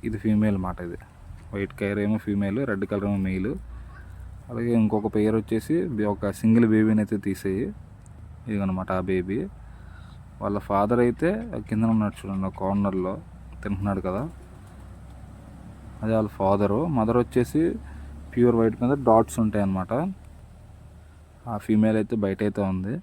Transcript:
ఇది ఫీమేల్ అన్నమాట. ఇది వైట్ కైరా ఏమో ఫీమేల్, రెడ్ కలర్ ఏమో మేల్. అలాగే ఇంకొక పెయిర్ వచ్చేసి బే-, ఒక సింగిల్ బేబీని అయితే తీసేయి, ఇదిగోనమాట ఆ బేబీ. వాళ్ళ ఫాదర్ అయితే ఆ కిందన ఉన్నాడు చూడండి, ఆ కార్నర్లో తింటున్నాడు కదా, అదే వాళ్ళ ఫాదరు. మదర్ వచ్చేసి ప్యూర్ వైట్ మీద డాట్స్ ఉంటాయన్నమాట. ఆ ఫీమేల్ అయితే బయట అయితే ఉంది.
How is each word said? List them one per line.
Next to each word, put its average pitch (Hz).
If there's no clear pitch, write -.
ఇది 110
ఫీమేల్ 107
అన్నమాట. 92
ఇది 85
వైట్ 98
కైరా 101
ఏమో 107
ఫీమేల్, 101
రెడ్ 98
కలర్ 101
ఏమో 101
మేల్. 92
అలాగే 120
ఇంకొక 107
పెయిర్ 107
వచ్చేసి 113
బే-, 104
ఒక 101
సింగిల్ 113
బేబీని 110
అయితే 104
తీసేయి, 98
ఇదిగోనమాట 95
ఆ 92
బేబీ. 92
వాళ్ళ 101
ఫాదర్ 104
అయితే 120
ఆ 117
కిందన 110
ఉన్నాడు 104
చూడండి, 98
ఆ -
కార్నర్లో 95
తింటున్నాడు 98
కదా, 98
అదే 110
వాళ్ళ 107
ఫాదరు. 101
మదర్ 113
వచ్చేసి 123
ప్యూర్ 120
వైట్ 113
మీద 123
డాట్స్ 113
ఉంటాయన్నమాట. 98
ఆ 110
ఫీమేల్ 110
అయితే 107
బయట 95
అయితే 101
ఉంది. 95